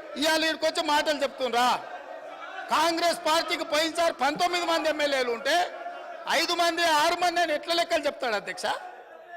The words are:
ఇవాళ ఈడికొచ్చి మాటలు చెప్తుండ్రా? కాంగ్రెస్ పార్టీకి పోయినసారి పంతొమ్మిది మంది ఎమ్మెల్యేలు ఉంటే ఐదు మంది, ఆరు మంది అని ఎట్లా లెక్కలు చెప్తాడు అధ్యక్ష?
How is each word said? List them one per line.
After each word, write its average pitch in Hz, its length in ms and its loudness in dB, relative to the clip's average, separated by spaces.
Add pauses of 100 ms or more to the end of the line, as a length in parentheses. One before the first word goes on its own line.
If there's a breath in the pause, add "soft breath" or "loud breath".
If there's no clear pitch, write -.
(160)
ఇవాళ 311 280 2
ఈడికొచ్చి 320 380 0
మాటలు 302 400 2
చెప్తుండ్రా? 247 540 2 (920)
కాంగ్రెస్ 330 560 2
పార్టీకి 330 380 2
పోయినసారి 320 480 2
పంతొమ్మిది 349 540 0
మంది 330 220 2
ఎమ్మెల్యేలు 285 420 2
ఉంటే 269 400 0 (600)
ఐదు 311 220 2
మంది, 339 300 2
ఆరు 330 380 4
మంది 349 200 2
అని 320 140 2
ఎట్లా 311 200 -2
లెక్కలు 339 320 2
చెప్తాడు 254 280 -2
అధ్యక్ష? 190 320 -4 (720)